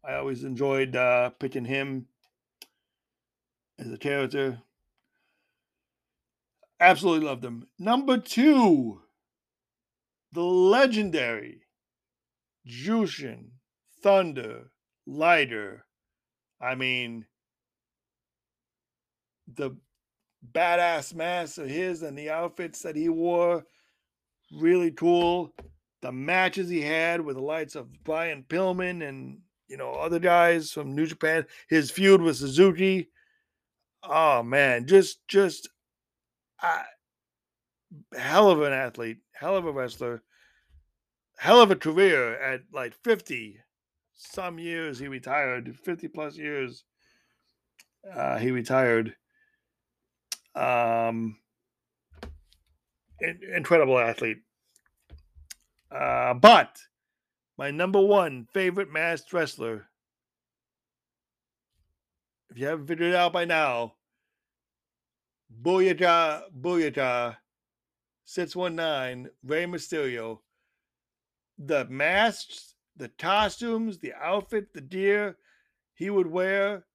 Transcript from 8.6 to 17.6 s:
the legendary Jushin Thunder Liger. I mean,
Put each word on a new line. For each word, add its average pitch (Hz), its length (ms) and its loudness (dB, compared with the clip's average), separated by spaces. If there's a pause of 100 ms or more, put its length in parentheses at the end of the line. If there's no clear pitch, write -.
the 170 100 -4
legendary 185 1200 2 (1040)
Jushin 127 840 -4 (520)
Thunder 131 680 0 (360)
Liger. 135 800 0 (760)
I 127 140 -4
mean, 123 500 -6 (2250)